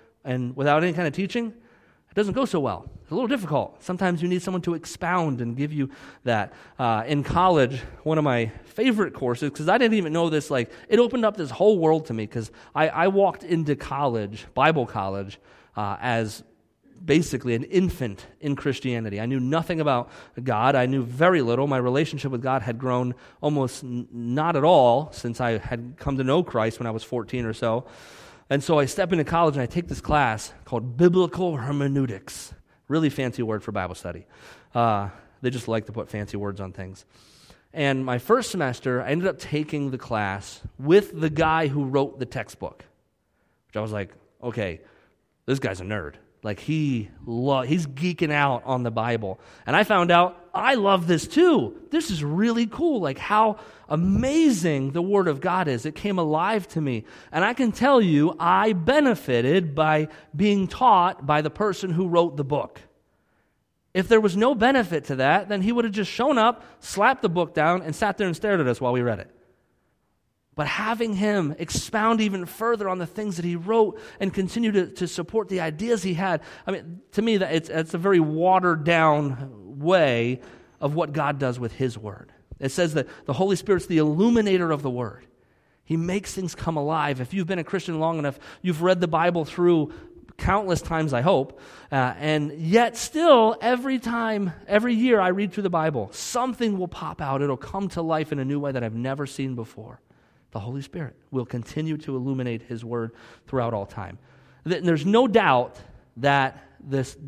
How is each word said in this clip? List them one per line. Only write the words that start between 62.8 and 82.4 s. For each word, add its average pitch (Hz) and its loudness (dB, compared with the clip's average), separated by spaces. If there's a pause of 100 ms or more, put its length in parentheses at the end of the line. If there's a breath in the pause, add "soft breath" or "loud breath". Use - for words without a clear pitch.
If 185 0
there 220 8
was 196 2
no 233 4
benefit 208 2
to 135 -4
that, 156 2
then 202 -2
he 214 0
would 240 0
have 208 -4
just 196 -4
shown 262 2
up, 233 2 (160 loud breath)
slapped 240 0
the 208 2
book 170 -2
down, 170 2
and 151 -6
sat 202 -2
there 202 0
and 170 -2
stared 202 0
at 131 2
us 120 0
while 123 0
we 123 0
read 113 -2
it. - -16 (1200)
But 147 -4
having 220 -2
him 190 0
expound 220 0
even 190 -2
further 220 -2
on 185 -2
the 165 -6
things 208 -8
that 175 -4
he 175 -2
wrote 208 2 (200 loud breath)
and 196 -2
continue 214 0
to, 185 2
to - -6
support 185 -4
the 185 -2
ideas 175 -2
he 185 0
had, 175 -2 (260 loud breath)
I 185 -2
mean, 175 -10 (120)
to 208 0
me, 226 4
that 165 -2
it's, 160 0
it's 160 -4
a - -4
very 185 4
watered 165 4
down 139 2
way 131 4 (380 loud breath)
of 147 -2
what 156 -2
God 143 -2
does 123 -2
with 117 -6
his 123 -4
word. 104 -14 (280)